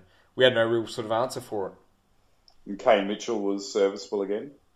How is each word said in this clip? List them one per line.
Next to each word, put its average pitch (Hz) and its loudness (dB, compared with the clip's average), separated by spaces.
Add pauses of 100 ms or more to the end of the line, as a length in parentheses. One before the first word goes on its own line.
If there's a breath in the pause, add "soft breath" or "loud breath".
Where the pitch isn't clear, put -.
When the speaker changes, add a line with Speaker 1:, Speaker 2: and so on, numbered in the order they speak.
(380 soft breath)
Speaker 1:
we 127 4
had 127 8
no 113 2
real 113 0
sort 113 -8
of 107 -4
answer 127 0
for 101 -6
it. 90 -14 (960)
Speaker 2:
And 101 -10
Kane 101 4
Mitchell 107 -4
was 101 -4
serviceable 101 0
again? 104 -6 (240)